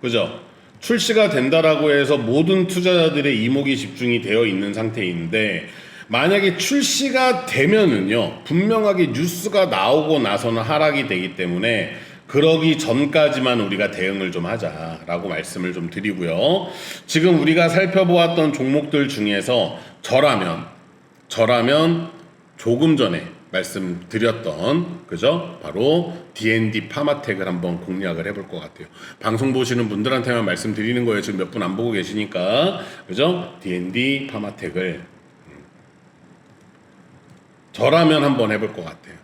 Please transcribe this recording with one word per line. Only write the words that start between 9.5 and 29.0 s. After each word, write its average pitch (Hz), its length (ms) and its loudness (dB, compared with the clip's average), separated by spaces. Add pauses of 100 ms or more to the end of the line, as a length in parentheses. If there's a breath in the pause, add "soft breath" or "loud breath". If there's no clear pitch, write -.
나오고 139 540 2
나서는 113 420 0
하락이 147 440 0
되기 92 300 -4
때문에 92 600 -2 (320 loud breath)
그러기 160 500 4
전까지만 127 840 2
우리가 98 300 -2
대응을 92 420 -4
좀 87 140 -6
하자라고 82 840 -6
말씀을 90 460 -6
좀 85 160 -6
드리고요. 98 760 -2 (380 loud breath)
지금 165 360 4
우리가 160 260 4
살펴보았던 175 840 4
종목들 143 540 0
중에서 104 680 0 (220 loud breath)
저라면, 98 680 2 (640)
저라면 143 840 2 (460)
조금 143 400 2
전에 90 260 0 (300)
말씀드렸던, 98 1500 -4
그죠? 135 560 -2
바로 147 500 0 (220 loud breath)
디엔디 110 540 0
파마텍을 143 580 -4
한번 87 340 -4
공략을 92 480 -6
해볼 98 200 -10
것 90 120 -12
같아요. 80 280 -18 (320 loud breath)